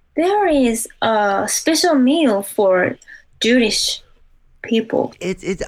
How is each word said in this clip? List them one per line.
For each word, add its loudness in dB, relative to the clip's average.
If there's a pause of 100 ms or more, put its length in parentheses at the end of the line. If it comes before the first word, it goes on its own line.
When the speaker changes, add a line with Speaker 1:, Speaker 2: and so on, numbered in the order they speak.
(160)
Speaker 1:
there 2
is 0 (120)
a 0
special 0
meal 2
for 0 (420)
Jewish 0 (600)
people. -2
Speaker 2:
It's, -8
it's, -6